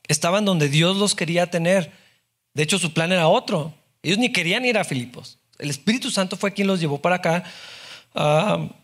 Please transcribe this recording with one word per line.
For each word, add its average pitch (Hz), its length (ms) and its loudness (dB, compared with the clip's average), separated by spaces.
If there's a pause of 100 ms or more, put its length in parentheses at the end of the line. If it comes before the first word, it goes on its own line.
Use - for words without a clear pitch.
Estaban 175 380 0
donde 165 240 2
Dios 165 300 2
los 202 160 0
quería 170 360 0
tener. 175 420 0 (600)
De 143 100 -2
hecho, 156 160 0
su 170 140 -4
plan 165 180 0
era 180 180 2
otro. 175 440 2 (300)
Ellos 185 160 0
ni 247 140 2
querían 190 340 0
ir 240 100 2
a 190 80 2
Filipos. - 540 -8 (200)
El 147 120 -6
Espíritu 233 400 -2
Santo 190 260 -2
fue 196 160 -2
quien 196 140 0
los 190 120 2
llevó 147 220 -2
para 175 160 2
acá. 180 280 0 (680)
Ah, 160 540 0 (160)